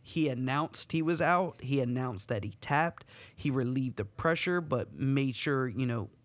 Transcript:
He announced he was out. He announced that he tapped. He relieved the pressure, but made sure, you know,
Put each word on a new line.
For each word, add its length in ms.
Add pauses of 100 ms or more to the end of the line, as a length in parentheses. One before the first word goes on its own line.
He 260
announced 640
he 100
was 200
out. 400
He 180
announced 480
that 160
he 60 (100)
tapped. 440 (320)
He 140
relieved 460
the 80
pressure, 560
but 340
made 420
sure, 320
you 180
know, 240 (140)